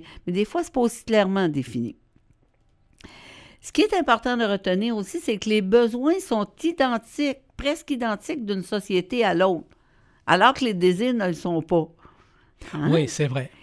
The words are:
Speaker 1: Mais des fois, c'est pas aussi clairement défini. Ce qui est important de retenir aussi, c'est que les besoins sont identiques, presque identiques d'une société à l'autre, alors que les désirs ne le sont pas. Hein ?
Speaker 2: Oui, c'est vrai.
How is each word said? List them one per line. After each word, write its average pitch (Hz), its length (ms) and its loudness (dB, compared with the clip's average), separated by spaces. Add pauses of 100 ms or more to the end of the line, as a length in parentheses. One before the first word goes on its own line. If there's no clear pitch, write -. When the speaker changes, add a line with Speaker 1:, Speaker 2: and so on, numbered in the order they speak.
(280)
Speaker 1:
Mais 180 60 -4
des 196 120 0
fois, 339 180 -4
c'est - 100 -12
pas 262 80 0
aussi 233 220 -2
clairement 196 440 2
défini. 127 480 -4 (1700)
Ce - 100 -18
qui - 100 2
est 427 120 2
important 247 440 2
de 233 80 0
retenir 202 500 0
aussi, 208 240 -6
c'est 226 180 -2
que 220 120 -6
les 214 120 4
besoins 240 580 2
sont 220 280 -2 (160)
identiques, 285 760 -2 (180)
presque 285 320 -4
identiques 240 560 -6
d'une 202 180 -4
société 196 600 -2
à 190 100 2
l'autre, 180 340 0 (600)
alors 190 260 6
que 269 120 -4
les 226 80 0
désirs 180 400 2
ne 214 140 0
le 180 60 -2
sont 170 280 -4
pas. 165 260 0 (880)
Hein ? 151 180 -2
Speaker 2:
Oui, 156 160 4
c'est 147 200 -2
vrai. 127 220 -6 (140)